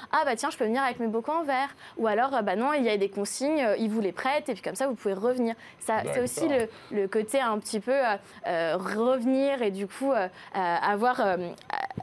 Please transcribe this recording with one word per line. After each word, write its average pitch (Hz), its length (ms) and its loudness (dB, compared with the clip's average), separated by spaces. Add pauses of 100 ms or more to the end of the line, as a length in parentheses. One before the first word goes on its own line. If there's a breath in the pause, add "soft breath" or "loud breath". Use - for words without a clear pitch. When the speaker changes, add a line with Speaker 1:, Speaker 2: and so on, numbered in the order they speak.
(120 loud breath)
Speaker 1:
ah 311 140 4
bah 240 100 2
tiens, 240 140 -2
je - 80 -6
peux - 60 0
venir 233 180 2
avec 247 180 -2
mes 233 60 0
bocaux 226 260 -2
en 330 100 0
verre. 277 320 -2 (220 loud breath)
Ou 226 100 0
alors, 233 280 2
euh, 226 80 2
bah 196 140 0
non, 269 180 2
il 277 100 2
y 220 60 2
a 214 80 2
des 202 100 2
consignes, 262 560 0
euh, 202 140 4
ils 226 100 0
vous 220 140 0
les 180 100 0
prêtent, 285 380 0
et - 40 0
puis - 80 -10
comme - 120 -4
ça, 269 140 -2
vous 247 60 -2
pouvez 202 200 -2
revenir. 233 400 0 (260 loud breath)
Ça, 220 220 0 (100)
c'est 254 80 0
aussi 247 280 -2
Speaker 2:
D'accord. 247 180 2 (240 loud breath)
Speaker 1:
le, 202 120 0
le 196 60 0
côté 220 320 0
un 220 180 2
petit 214 220 -4
peu, 247 120 -2
euh, 247 240 2 (300 loud breath)
euh, 165 300 2
revenir 247 840 2
et 208 80 2
du 196 160 -4
coup, - 160 -12
euh, 247 240 2 (300 loud breath)
euh, 175 260 2
avoir, 220 380 2
euh, 196 160 4 (680)